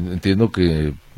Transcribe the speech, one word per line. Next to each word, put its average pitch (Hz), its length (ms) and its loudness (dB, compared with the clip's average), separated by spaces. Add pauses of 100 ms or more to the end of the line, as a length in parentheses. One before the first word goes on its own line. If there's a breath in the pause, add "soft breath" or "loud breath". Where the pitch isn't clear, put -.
(120)
entiendo 98 400 2
que 78 420 0 (240)